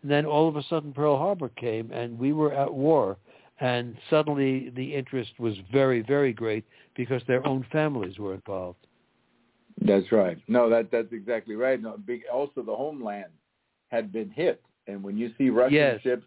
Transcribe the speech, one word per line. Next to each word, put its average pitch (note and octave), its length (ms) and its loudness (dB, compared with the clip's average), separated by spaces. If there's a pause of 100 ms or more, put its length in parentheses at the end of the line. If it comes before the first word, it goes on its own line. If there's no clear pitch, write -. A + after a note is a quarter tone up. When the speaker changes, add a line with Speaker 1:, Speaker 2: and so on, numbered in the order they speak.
Speaker 1:
And C#3 100 -4
then D3 140 4
all D3+ 240 4
of D3+ 80 -2
a C#3+ 60 -4
sudden D3+ 300 -4
Pearl C#3+ 260 2
Harbor E3 320 -2
came, A2+ 400 -4
and A#2 280 -8
we C3+ 140 0
were D3+ 220 2
at C#3 180 0
war. C3+ 460 2 (420)
And B2 360 -2 (120)
suddenly C#3 640 2
the C3 240 -8
interest B2+ 440 -6
was A2+ 180 -2 (140)
very, C3 300 4
very C3+ 320 2
great A2 320 -4 (300)
because B2 320 -4
their C3 200 2
own C3 240 -2
families B2+ 480 -2
were G2 160 -6
involved. F#2 440 -8 (1040)
Speaker 2:
That's G2 300 4
right. F#2 280 4 (100)
No, A#2 220 4
that, A#2 200 2
that's A#2 220 -2
exactly A2 420 -6
right. B2+ 280 0
No, A2 240 -10
big, A#2+ 160 -8 (100)
also, C#3 300 -4
the G2+ 120 -6
homeland A2 580 -8 (560)
had A2 240 -4
been G#2+ 180 -6
hit. D#3+ 320 -2 (260)
And G2+ 160 -10
when G2 120 -6
you A2+ 220 -4
see C3+ 100 4
Russian B2 260 4
Speaker 1:
Yes. C#3 280 4
Speaker 2:
ships B2 240 -2